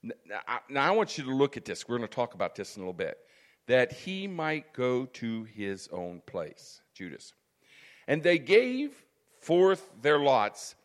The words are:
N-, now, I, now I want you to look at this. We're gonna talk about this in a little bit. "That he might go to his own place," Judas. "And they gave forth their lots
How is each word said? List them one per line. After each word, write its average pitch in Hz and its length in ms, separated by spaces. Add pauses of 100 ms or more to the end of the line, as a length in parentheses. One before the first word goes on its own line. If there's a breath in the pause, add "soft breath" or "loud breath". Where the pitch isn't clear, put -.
N-, 117 100 (140)
now, 101 220
I, 117 100 (100)
now 139 200
I 196 80
want 214 220
you 147 60
to 131 60
look 135 260
at 117 80
this. - 220
We're 120 120
gonna 113 100
talk - 260
about 90 220
this - 200
in 101 60
a - 20
little 92 100
bit. 87 240 (480 soft breath)
"That 123 260
he 190 340
might 156 460
go 127 340
to 113 380
his 101 480
own 87 300
place," - 580 (140)
Judas. - 400 (720 soft breath)
"And 151 140
they 175 160
gave 254 680 (340)
forth 185 500 (120)
their 147 180
lots 127 560 (100)